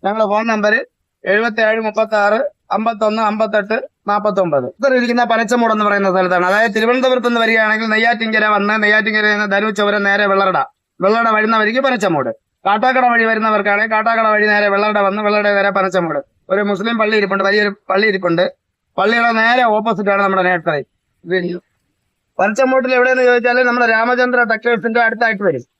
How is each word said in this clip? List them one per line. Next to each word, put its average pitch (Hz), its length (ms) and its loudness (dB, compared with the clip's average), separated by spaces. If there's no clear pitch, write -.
ഞങ്ങളുടെ 214 300 -2
ഫോൺ 214 180 0
നമ്പർ 214 220 0
എഴുപത്തേഴ് 220 560 0
മുപ്പത്താറ് 214 520 0
അമ്പത്തൊന്ന് 220 540 -2
അമ്പത്തെട്ട് 214 480 -2
നാപ്പത്തൊമ്പത്. 190 580 0
ഇവിടെ 262 200 2
ഇരിക്കുന്ന 240 320 0
പനച്ചമൂട് 226 440 0
എന്ന് 214 120 0
പറയുന്ന 202 260 0
സ്ഥലത്താണ്. 180 360 0
അതായത് 214 260 2
തിരുവനന്തപുരത്ത് 247 540 0
നിന്ന് 233 160 0
വരികയാണെങ്കിൽ 220 480 0
നെയ്യാറ്റിൻകര 220 520 0
വന്ന് 208 280 0
നെയ്യാറ്റിൻകരയിൽ 214 540 2
നിന്ന് 208 180 -2
ധനുച്ചപുരം 208 540 0
നേരെ 202 240 2
വെള്ളറട, 190 260 2
വെള്ളറട 226 320 2
വരുന്ന 220 260 0
വഴിക്ക് 226 240 -2
പനച്ചമൂട്. 175 440 -2
കാട്ടാക്കട 254 460 2
വഴി 226 180 2
വരുന്നവർക്കാണെങ്കിൽ 214 640 0
കാട്ടാക്കട 226 400 0
വഴി 214 180 2
നേരെ 208 200 2
വെള്ളറട 208 340 0
വന്ന് 208 180 -2
വെള്ളറട 208 320 0
നേരെ 196 200 2
പനച്ചമൂട്. 175 420 -2
ഒരു 196 180 0
മുസ്ലിം 208 320 -2
പള്ളി 214 180 0
ഇരിപ്പുണ്ട്, 196 280 -2
വലിയൊരു 208 240 0
പള്ളി 202 220 2
ഇരിപ്പുണ്ട്. 180 340 0
പള്ളിയുടെ 233 320 2
നേരെ 240 220 2
ഓപ്പോസിറ്റ് 214 380 -2
ആണ് 196 120 0
നമ്മുടെ 190 220 0
നഴ്സറി. 165 340 -2
പനച്ചമൂട്ടിൽ 254 580 0
എവിടെയെന്ന് 254 300 2
ചോദിച്ചാൽ 247 300 2
നമ്മുടെ 240 240 0
രാമചന്ദ്ര 247 460 0
ടെക്സ്റ്റൈൽസിന്റെ 226 540 -2
അടുത്തായിട്ട് 220 420 -2
വരും. 131 160 -2